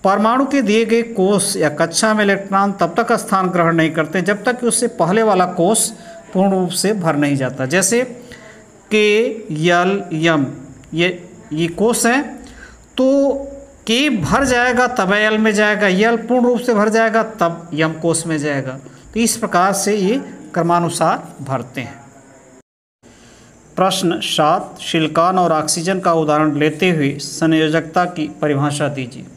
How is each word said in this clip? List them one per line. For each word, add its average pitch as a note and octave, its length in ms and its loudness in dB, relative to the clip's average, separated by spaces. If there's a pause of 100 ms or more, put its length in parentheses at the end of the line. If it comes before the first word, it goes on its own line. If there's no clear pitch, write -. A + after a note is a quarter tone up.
परमाणु A3 420 2
के C#4 160 0
दिए G#3+ 220 2
गए A3+ 180 2
कोष G3 540 0
या E3 120 2
कक्षा E3 460 0
में G#3+ 100 2
इलेक्ट्रॉन G3 480 2
तब - 280 -2
तक A#3+ 120 0
स्थान G3 360 0
ग्रहण E3+ 260 2
नहीं D#3+ 160 2
करते E3 320 -2
जब G#3 220 -2
तक B3 160 0
कि B3 60 -2
उससे A#3 200 0
पहले F#3+ 360 0
वाला F#3+ 220 4
कोष F3+ 460 0 (440)
पूर्ण F#3+ 160 4
रूप F#3 200 0
से F#3+ 220 -2
भर E3+ 240 0
नहीं C#3+ 200 2
जाता। C3 300 -4
जैसे G#3+ 540 0 (720)
के, G#3+ 340 4 (440)
एल, F#3 440 2
एम, D#3 340 2 (480)
ये, F3 340 -2 (240)
ये D#3+ 160 -2
कोष A3+ 380 0
हैं, C4 300 0 (600)
तो C4+ 360 2 (540)
के C4 240 2
भर A3 340 0
जाएगा B3 420 2
तब G#3 260 0
एल G#3+ 260 2
में G#3+ 140 2
जाएगा, G#3 360 2
एल G#3 280 2
पूर्ण A#3+ 300 0
रूप B3 120 2
से B3 160 0
भर G#3 140 2
जाएगा A3 340 2
तब E3+ 520 -4
एम D#3+ 180 0
कोष D#3+ 340 -2
में D#3+ 120 -2
जाएगा। C#3 340 -4 (420)
तो G#3+ 60 -2
इस A#3 160 0
प्रकार F#3+ 360 0
से G3+ 240 -2
ये G#3 220 0 (360)
क्रमानुसार E3+ 920 0
भरते C3 360 -6
हैं। G#2 220 -12 (1700)
प्रश्न F3+ 460 0
सात, D#3+ 580 0
सिलिकॉन E3 580 0
और F3 140 2
ऑक्सीजन E3 480 -2
का F3+ 120 0
उदाहरण D3+ 440 2
लेते D3+ 340 0
हुए C#3 280 0
संयोजकता D#3+ 840 0
की D#3+ 380 -6
परिभाषा D3 460 0
दीजिए। B2+ 380 -10 (100)